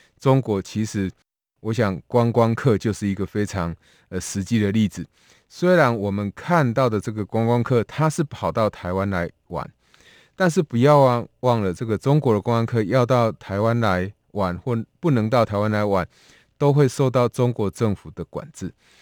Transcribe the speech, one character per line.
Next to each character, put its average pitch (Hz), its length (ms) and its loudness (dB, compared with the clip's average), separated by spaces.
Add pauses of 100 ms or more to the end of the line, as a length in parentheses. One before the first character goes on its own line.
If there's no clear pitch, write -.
(200)
中 135 200 4
国， 104 220 -2
其 107 240 -4
实 98 240 -2 (520)
我 110 120 -6
想 101 320 -2
观 120 260 0
光 117 220 2
客 110 240 2
就 107 160 -2
是 101 140 -4
一 98 80 -2
个 98 100 -4
非 104 180 -4
常， 85 320 -4 (340)
呃， 92 120 -6
实 98 220 -6
际 110 160 0
的 101 120 2
例 107 160 2
子。 90 160 -8 (460)
虽 180 240 0
然 127 240 4
我 101 140 -4
们 101 240 -4
看 156 380 0
到 131 140 2
的 107 120 0
这 113 120 -6
个 107 140 -6
观 113 180 -2
光 117 200 2
客 117 220 0
他 156 220 -2
是 156 160 -2
跑 90 280 -4
到 107 180 0
台 90 240 -6
湾 98 160 -2
来 87 180 -2 (200)
玩， 82 200 -8 (680)
但 185 140 2
是 180 120 2
不 123 160 -6
要 143 220 6
忘-， 123 280 2 (140)
忘 120 220 2
了 92 100 -2
这 120 120 -8
个 107 120 -2
中 143 220 2
国 123 160 2
的 101 60 0
观 117 160 0
光 117 80 0
客 110 180 0
要 120 220 2
到 117 260 2
台 - 280 -6
湾 117 200 0
来 95 320 0 (220)
玩 92 260 -2
或 120 180 -4 (220)
不 170 120 0
能 110 180 2
到 117 160 4
台 101 120 -2
湾 107 140 0
来 107 140 0
玩， 95 200 0 (520)
都 143 160 2
会 143 140 4
受 131 220 0
到 123 180 2
中 123 260 0
国 101 180 -2
政 107 240 -2
府 - 160 -14
的 85 140 -12
管 - 280 -12
制。 90 200 -10 (280)